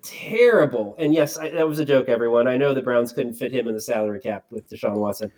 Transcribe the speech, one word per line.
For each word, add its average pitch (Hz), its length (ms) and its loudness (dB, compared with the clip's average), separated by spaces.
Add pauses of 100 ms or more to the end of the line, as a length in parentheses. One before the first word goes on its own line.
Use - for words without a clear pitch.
terrible. 160 960 2
And 151 160 2
yes, 147 240 2
I, 156 120 -8
that 160 180 0
was 151 100 -4
a 151 60 0
joke, 135 240 2
everyone. 117 400 2
I 127 80 0
know 139 180 2
the 127 80 -2
Browns 120 300 0
couldn't 120 220 -4
fit 127 180 -8
him 120 160 -2
in 110 60 -2
the 107 60 -6
salary 107 400 -4
cap 104 300 -8
with 110 180 -14
Deshaun 110 280 -4
Watson. 104 420 -4